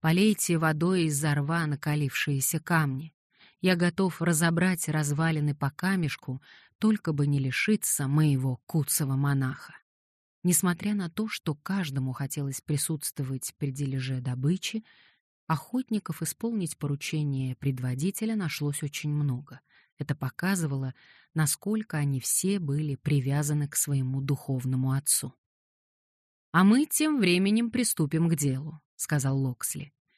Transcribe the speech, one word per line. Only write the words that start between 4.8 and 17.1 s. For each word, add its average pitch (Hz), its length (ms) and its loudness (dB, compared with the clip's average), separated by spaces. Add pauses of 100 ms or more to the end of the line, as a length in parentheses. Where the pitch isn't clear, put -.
развалины 151 680 0
по 143 160 -2
камешку, 170 720 -4 (360)
только 214 340 2
бы 143 160 2
не 143 100 2
лишиться 135 680 0
моего 139 580 4
куцого 143 480 0
монаха». 135 600 0 (720)
Несмотря 180 500 2
на 190 140 -4
то, 220 180 -4
что - 280 -6
каждому 139 580 -4
хотелось 139 480 -6
присутствовать 143 960 -4
при 143 160 -4
дележе 131 480 -4
добычи, 135 640 -2 (600)
охотников 214 720 -4
исполнить 202 560 -4
поручение 143 800 -2